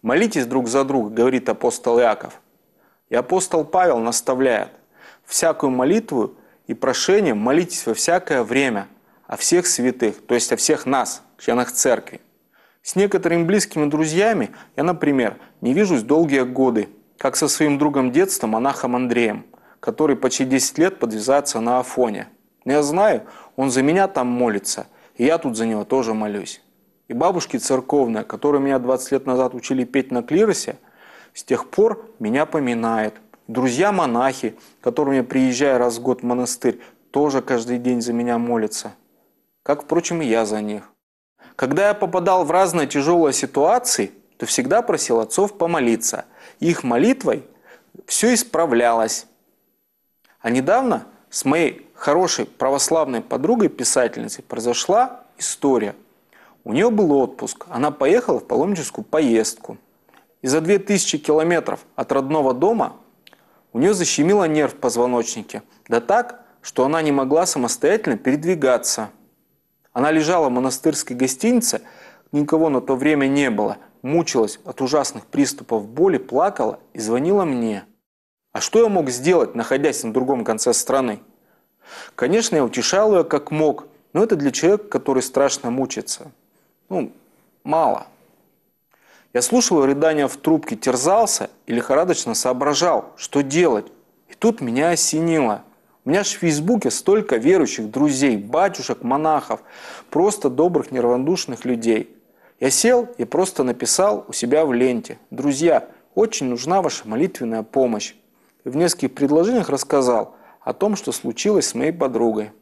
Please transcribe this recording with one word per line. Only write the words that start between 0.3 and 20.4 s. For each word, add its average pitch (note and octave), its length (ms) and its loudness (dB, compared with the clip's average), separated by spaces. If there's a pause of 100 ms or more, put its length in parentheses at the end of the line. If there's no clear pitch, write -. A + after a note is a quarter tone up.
друг B2+ 200 -2
за C3+ 180 2
друга», C3 260 -2
говорит A#2 400 0
апостол A#2+ 500 0
Иаков. A2+ 400 0 (680)
И A2+ 40 -6
апостол D#3+ 520 0
Павел F3 320 2
наставляет: A#2+ 720 0 (560)
«Всякую D3+ 460 0
молитву C3+ 600 0 (340)
и B2+ 60 -6
прошение C#3 640 2
молитесь C3+ 520 0
во A#2 60 -2
всякое D#3+ 520 0
время A#2 440 -2 (380)
о - 100 -10
всех F3 300 2
святых», A#2+ 600 -2
то B2 80 0
есть A#2+ 180 0
о A#2 40 0
всех C#3+ 300 0
нас, B2+ 360 -2 (140)
членах A#2+ 340 -2
церкви. - 520 -2 (580)
С - 160 -6
некоторыми F#3 480 2
близкими D#3+ 460 0
друзьями D#3 580 0 (260)
я, C#3+ 100 -2
например, C#3+ 520 0 (240)
не B2 140 0
вижусь F3+ 260 2
долгие C#3 440 2
годы, B2 440 0 (300)
как - 180 -2
со D#3+ 100 0
своим C#3+ 300 0
другом C#3+ 340 0
детства, E3 360 0
монахом B2 500 -2
Андреем, A#2 480 0 (360)
который C#3+ 360 0
почти C3 300 -2